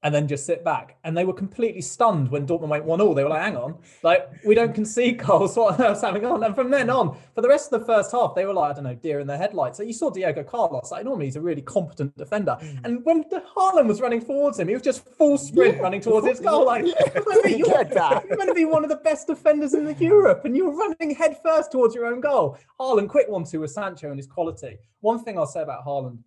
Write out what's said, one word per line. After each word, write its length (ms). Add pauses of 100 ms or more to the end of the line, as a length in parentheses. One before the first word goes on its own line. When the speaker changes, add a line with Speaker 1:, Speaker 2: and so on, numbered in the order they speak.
Speaker 1:
and 120
then 120
just 200
sit 180
back. 400
And 120
they 100
were 80
completely 480
stunned 480
when 160
Dortmund 220
went 180
one 160
all. 120
They 80
were 60
like, 140
"Hang 140
on, 200 (260)
like, 260 (180)
we 80
don't 200
concede 440
goals. 380
<laughs> 20
What 200
on 80
earth's 140
having 240
on?" 180
And 120
from 160
then 180
on, 280 (180)
for 80
the 60
rest 240
of 80
the 60
first 240
half, 240
they 120
were 80
like, 160
I 40
don't 100
know, 100
deer 260
in 60
the 100
headlights. 400
So 60
you 100
saw 180
Diego 320
Carlos. 480
Like, 140
normally 220
he's 100
a 40
really 200
competent 560
defender. 440
Speaker 2:
Mm. 240
Speaker 1:
And 200
when 260
the 120 (120)
Haaland 340
was 120
running 240
towards 340
him, 100
he 60
was 80
just 240
full 300
sprint 400
Speaker 3:
Yeah. 60
Speaker 1:
running 180
towards 260
his 140
goal. 240
Like, 220
Speaker 3:
Yeah. 80 (200)
Speaker 1:
you're 140
meant 160
to 40 (100)
be, 40
Speaker 3:
<laughs> 80
Get 220
that. 340
Speaker 1:
you're 120
meant 100
to 60
be 100
one 200
of 60
the 60
best 300
defenders 480
in 100
the 100
Europe, 520
and 100
you're 180
running 400
headfirst 580
towards 220
your 120
own 160
goal. 340 (240)
Haaland, 280
quick 200
one-two 320
with 100
Sancho 380
and 100
his 80
quality. 520 (220)
One 220
thing 160
I'll 80
say 140
about 240
Haaland 420